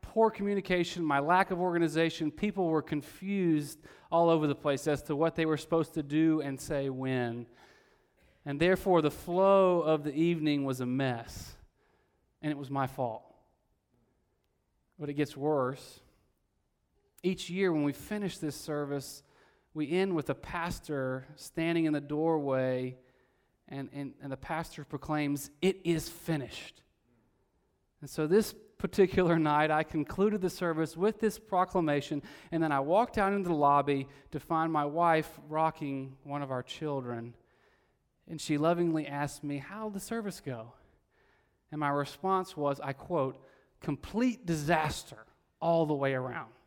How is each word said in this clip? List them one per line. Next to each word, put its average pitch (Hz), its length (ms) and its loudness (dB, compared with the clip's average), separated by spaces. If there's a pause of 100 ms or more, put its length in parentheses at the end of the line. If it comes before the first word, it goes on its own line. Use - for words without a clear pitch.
poor 220 260 2
communication, 185 760 -2
my 143 160 2
lack 180 320 2
of 175 80 -2
organization, 165 720 0
people 202 340 -2
were 156 160 2
confused 160 960 0 (320)
all 170 180 6
over 156 200 4
the 139 80 0
place 139 320 0
as 143 160 0
to 151 100 -2
what 160 220 0
they 160 100 0
were 156 100 2
supposed 160 380 0
to 160 80 -2
do 156 380 4
and 139 200 -4
say 139 280 -2
when. 127 580 -2 (960)
And 143 140 -4
therefore, 175 440 4
the 151 80 4
flow 185 720 4
of 156 200 2
the 143 120 -6
evening 151 500 2
was 131 160 -2
a 127 60 -2
mess. 127 680 -4 (880)
And 151 80 -2
it 143 80 -4
was 135 120 -10
my 139 180 0
fault. 120 340 -4 (1800)
But 151 100 -8
it 143 60 -6
gets 143 220 -2
worse. 139 640 -2 (1200)
Each 175 280 -4
year 185 200 0
when 151 140 2
we 143 80 0
finish 208 460 -6
this 151 180 -6
service, 143 680 -6 (520)
we 151 180 -4
end 190 220 0
with 151 160 -2
a 135 40 0
pastor 139 920 -6 (100)
standing 165 480 0
in 156 80 2
the 147 80 0
doorway, 135 960 0 (720)
and, 139 240 -10
and, 139 300 -10
and 139 100 -8
the 131 60 -8
pastor 160 460 -8
proclaims, 147 680 -4 (100)
"It 185 240 0
is 160 240 0
finished." - 760 -8 (1160)
And 143 80 -14
so 156 180 -2
this 196 280 4 (240)
particular 180 600 4
night, 151 320 4
I 156 120 2
concluded 185 580 0
the 180 80 0
service 160 480 -2
with 214 240 0
this 214 180 0
proclamation, 160 840 0 (280)
and 165 120 0
then 156 100 2
I 139 80 2
walked 190 380 2
out 196 160 2
into 190 160 -2
the 170 40 2
lobby 143 540 4 (220)
to 151 100 -8
find 165 320 0
my 147 140 2
wife 160 600 2
rocking 143 800 -2
one 143 160 -6
of 135 100 -6
our 127 120 -4
children. 123 720 -6 (960)
And 160 100 -10
she 151 160 -2
lovingly 165 500 2
asked 143 380 -6
me, 143 140 -4
"How'd 208 340 -10
the 196 80 -8
service 208 400 -8
go?" 117 320 -10 (1000)
And 151 100 -8
my 147 100 0
response 180 680 -2
was, 143 240 0
I 139 140 -6
quote, 135 500 -2 (380)
"Complete 214 640 -2
disaster 156 800 -2 (340)
all 165 240 4
the 151 80 0
way 139 220 2
around." 127 380 -6 (140)